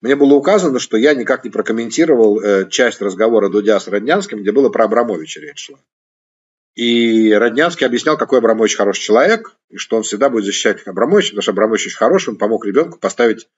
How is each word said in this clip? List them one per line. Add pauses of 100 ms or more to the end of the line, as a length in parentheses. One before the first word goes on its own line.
Мне
было
указано,
что
я
никак
не
прокомментировал,
э,
часть
разговора
Дудя
с
Роднянским,
где
было
про
Абрамовича
речь
шла. (960)
И
Роднянский
объяснял,
какой
Абрамович
хороший
человек, (140)
и
что
он
всегда
будет
защищать
Абрамовича,
потому
что
Абрамович
очень
хороший,
он
помог
ребенку
поставить